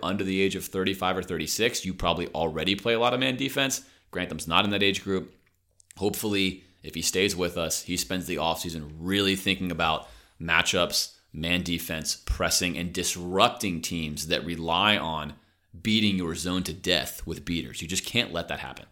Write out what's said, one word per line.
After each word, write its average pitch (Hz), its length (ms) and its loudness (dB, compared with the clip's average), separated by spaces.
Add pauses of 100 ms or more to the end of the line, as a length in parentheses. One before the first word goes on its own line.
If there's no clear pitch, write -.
under 98 220 0
the 95 160 2
age 95 160 4
of 85 80 -6
thirty-five 95 500 0
or 92 80 -2
thirty-six, 92 640 0
you 92 80 -2
probably 85 360 0
already 80 460 0
play 117 180 2
a 113 60 2
lot 123 140 4
of 127 80 0
man 131 160 2
defense. 135 460 -2 (280)
Grantham's 90 380 -6
not 92 160 6
in 101 60 0
that 101 120 2
age 98 180 4
group. 95 320 -2 (640)
Hopefully, 98 680 0 (180)
if 73 100 -10
he 82 80 -4
stays 95 360 2
with 87 200 0
us, 80 260 -2
he 90 120 -2
spends 90 300 -4
the 87 100 -4
offseason 80 640 -2
really 95 380 2
thinking 92 340 0
about 80 380 0 (320)
matchups, 85 720 2 (180)
man 85 320 0
defense, 82 600 -4
pressing, 85 520 0
and 85 140 -4
disrupting 90 920 2
teams 78 460 -4
that 80 160 0
rely 85 540 2
on 76 380 -4 (460)
beating 107 360 4
your 85 180 -2
zone 90 280 -2
to 80 100 -6
death - 520 0
with 76 200 -6
beaters. 73 360 -4
You 85 60 -8
just 92 160 -2
can't - 300 -2
let 85 160 -4
that 73 100 -6
happen. - 320 -12